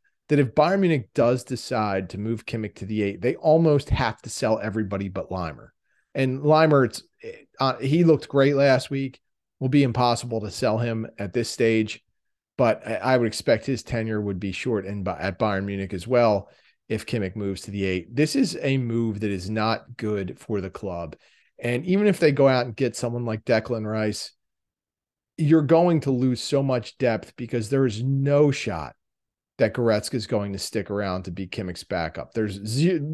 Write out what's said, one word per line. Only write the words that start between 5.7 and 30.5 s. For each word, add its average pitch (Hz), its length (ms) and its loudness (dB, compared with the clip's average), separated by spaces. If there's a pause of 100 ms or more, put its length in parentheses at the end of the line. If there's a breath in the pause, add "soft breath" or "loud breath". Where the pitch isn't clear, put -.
And 131 240 -2
Laimer, 147 460 6
it's, - 180 -8 (560)
uh, 131 180 0
he 151 280 2
looked 160 240 4
great 139 260 4
last 135 340 4
week. 135 300 -6 (400)
Will 131 80 -2
be 143 160 4
impossible 120 580 0
to 104 80 -8
sell 113 280 0
him 117 280 -2 (140)
at 101 140 -6
this 117 160 -2
stage, 113 520 0 (560)
but 113 300 2
I, 110 80 -6
I 123 220 2
would 117 100 2
expect 110 380 0
his 135 180 -4
tenure 110 380 -4
would 101 180 -4
be 98 140 -6
short 110 320 -4
in, 98 220 -6
at 92 300 -4
Bayern 101 280 0
Munich 98 280 -6
as 92 140 -8
well 113 420 2 (380 soft breath)
if 107 180 -4
Kimmich 98 300 -4
moves 101 280 -4
to 104 80 -14
the 101 120 -2
eight. 92 320 -2
This 147 200 0
is 220 260 0
a 135 160 0
move 117 420 -2
that 104 120 -2
is 92 180 -6
not 110 480 -2
good 104 420 -6
for 104 220 -6
the 92 80 -8
club. 85 460 -10 (440 soft breath)
And 123 260 -4
even 196 220 2
if 185 120 2
they 151 120 4
go 139 160 4
out 127 180 4
and 120 100 -10
get 123 200 -2
someone 120 300 -4
like 110 200 -6
Declan 110 400 0
Rice, 107 460 -4 (1080)
you're 156 240 6
going 165 400 4
to 139 100 -2
lose 127 300 0
so 139 220 0
much 127 340 -4
depth 113 380 -2
because 117 340 -4
there 135 160 2
is 110 160 -2
no 139 500 2
shot 82 440 -6 (640)
that 113 180 2
Goretzka 113 400 0
is 110 100 -4
going 101 280 -4